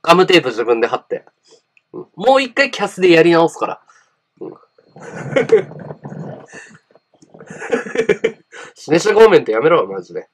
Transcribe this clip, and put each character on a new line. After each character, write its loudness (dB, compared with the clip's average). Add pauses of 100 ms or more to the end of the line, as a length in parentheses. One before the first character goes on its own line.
ガ 2
ム 4
テ 4
ー -2
プ -4
自 -6
分 0
で 0
貼 -4
っ -14
て。 -10 (680)
う -14
ん。 -20
も 2
う 2
一 -8
回 0
キ -10
ャ -6
ス -16
で 2
や 6
り 4
直 4
す -8
か -6
ら。 -12 (600)
う -14
ん。 -20 (420)
<laughs> -4 (2250)
死 -8
ね 2
死 -2
ね 0
コ 8
メ 6
ン -2
ト -4
や 0
め 2
ろ、 2
マ -10
ジ -20
で。 -12